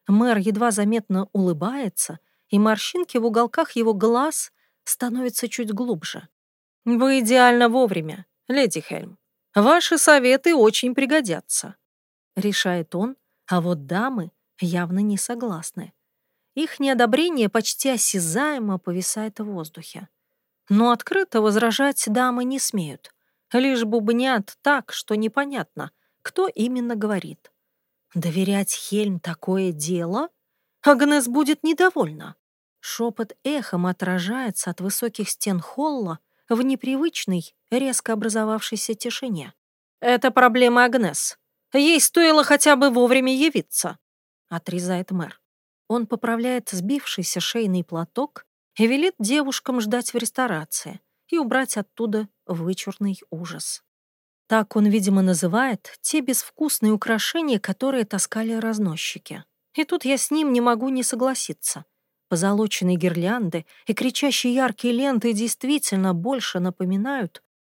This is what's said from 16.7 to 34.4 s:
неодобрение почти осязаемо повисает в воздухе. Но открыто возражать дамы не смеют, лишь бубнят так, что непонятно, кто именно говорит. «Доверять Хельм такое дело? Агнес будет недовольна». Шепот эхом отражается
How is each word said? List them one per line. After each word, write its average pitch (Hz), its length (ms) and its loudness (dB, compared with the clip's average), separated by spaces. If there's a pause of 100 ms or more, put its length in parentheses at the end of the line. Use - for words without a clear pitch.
неодобрение 262 640 2
почти 226 420 -2
осязаемо 208 920 -2
повисает 190 600 -6
в 214 60 -6
воздухе. 175 640 -12 (580)
Но 226 240 6
открыто 359 480 0
возражать 220 680 2
дамы 247 360 0
не 262 160 -2
смеют, - 540 -6 (400)
лишь 254 320 2
бубнят 233 760 0
так, 277 300 0
что - 240 -4
непонятно, 220 760 -4 (300)
кто - 280 -2
именно 240 480 -2
говорит. 196 560 -6 (600)
«Доверять 185 600 0
Хельм 202 480 -4
такое 185 500 -2
дело? 170 560 -4 (540)
Агнес 285 480 4
будет 285 340 0
недовольна». 277 720 0 (460)
Шепот - 640 -6
эхом 247 400 -2
отражается 185 840 -4